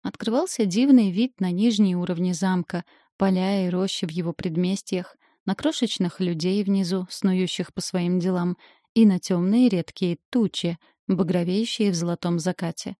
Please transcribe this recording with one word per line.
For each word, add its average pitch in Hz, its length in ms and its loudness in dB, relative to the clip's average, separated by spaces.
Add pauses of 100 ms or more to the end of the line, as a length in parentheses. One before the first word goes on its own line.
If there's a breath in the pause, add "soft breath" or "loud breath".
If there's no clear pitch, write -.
Открывался 233 600 -2
дивный 226 460 6
вид 226 280 -2
на 185 120 0
нижние 202 440 2
уровни 180 380 -2
замка, 180 500 -2 (340 soft breath)
поля 190 480 2
и 180 40 0
рощи 185 360 -2
в 160 60 -8
его 165 220 -4
предместьях, 180 800 -4 (300)
на 196 100 -2
крошечных 220 640 -2
людей 180 440 0
внизу, 190 460 0
снующих 185 640 -2
по 190 60 -8
своим 175 400 -2
делам, 180 380 -2 (360 soft breath)
и 226 120 6
на 190 120 6
тёмные 196 520 2
редкие 175 480 -2 (120)
тучи, 180 480 -2 (300 soft breath)
багровеющие 185 840 0
в 175 40 -2
золотом 170 420 -2
закате. 170 640 -6